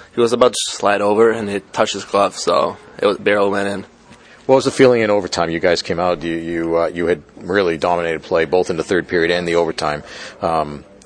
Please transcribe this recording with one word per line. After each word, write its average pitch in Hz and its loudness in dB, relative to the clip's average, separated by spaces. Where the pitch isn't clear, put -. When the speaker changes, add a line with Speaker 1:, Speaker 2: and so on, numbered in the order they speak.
Speaker 1:
he 120 -2
was 117 2
about 120 4
to - -6
slide 101 0
over, 107 4
and 110 -4
it 101 -6
touched - 0
his 98 -6
glove, 101 0
so - 0
it - -2
was, 101 2
barely 101 2
went 101 -2
in. 101 -6
Speaker 2:
What 131 6
was 135 4
the 135 2
feeling 123 2
in 107 0
overtime? 90 -2
You 82 -2
guys 87 2
came 87 -4
out, 87 -2
you, 82 -4
you, 82 -2
uh, 85 2
you 85 -2
had 78 -2
really 90 0
dominated 85 -2
play, 82 0
both 90 0
in 90 -2
the 80 -4
third 87 -2
period 85 0
and 87 -2
the 85 0
overtime. 80 -2
Um, 78 -2